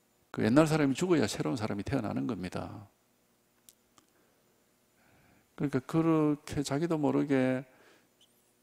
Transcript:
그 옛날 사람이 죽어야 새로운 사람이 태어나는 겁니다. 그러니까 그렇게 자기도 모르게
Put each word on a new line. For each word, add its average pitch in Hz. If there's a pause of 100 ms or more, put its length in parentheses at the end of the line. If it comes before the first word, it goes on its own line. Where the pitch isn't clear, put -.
(320)
그 117
옛날 135
사람이 147
죽어야 160
새로운 151
사람이 104
태어나는 123
겁니다. 101 (2750)
그러니까 139
그렇게 156
자기도 160
모르게 135 (1000)